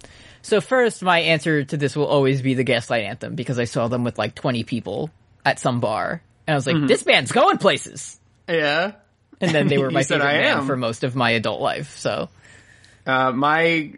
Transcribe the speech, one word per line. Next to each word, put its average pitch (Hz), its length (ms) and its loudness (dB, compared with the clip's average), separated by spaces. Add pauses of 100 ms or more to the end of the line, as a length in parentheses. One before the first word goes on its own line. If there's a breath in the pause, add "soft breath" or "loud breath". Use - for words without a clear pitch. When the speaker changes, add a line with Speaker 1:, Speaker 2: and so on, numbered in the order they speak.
(420 loud breath)
Speaker 1:
so 208 200 2
first, 247 420 0
my 180 160 4
answer 160 440 2
to 147 140 -6
this 143 180 -2
will 147 120 0
always 135 340 2
be 131 140 0
the 131 80 0
Gaslight 117 400 0
Anthem, 117 320 -10
because 123 240 -4
I 120 60 0
saw 117 220 -2
them 120 160 -2
with, 120 140 -4
like, 107 180 -2
twenty 120 280 -2
people 117 460 -6 (360)
at 135 140 0
some 123 200 -2
bar. 107 420 -2 (260)
And 156 60 0
I 143 40 2
was 131 80 -4
like, 135 120 0
Speaker 2:
Mm-hmm. 147 100 2
Speaker 1:
"This - 160 2
band's 165 280 2
going 330 280 4
places." - 600 -2 (300)
Speaker 2:
Yeah. 160 440 0 (480)
Speaker 1:
And 175 120 0
then 147 140 2
they 143 100 2
Speaker 2:
<laughs> - 20 4
Speaker 1:
were 135 120 0
my 135 100 2
Speaker 2:
You - 40 0
said, 156 160 0
Speaker 1:
favorite 143 140 2
Speaker 2:
"I 175 80 2
Speaker 1:
band 262 180 2
Speaker 2:
am." 135 60 -4
Speaker 1:
for 135 100 -2
most 113 260 -4
of 127 120 -2
my 120 160 2
adult 113 300 0
life, - 360 -4
so. 101 320 -4 (760 soft breath)
Speaker 2:
Uh, 131 280 2
my, 156 640 2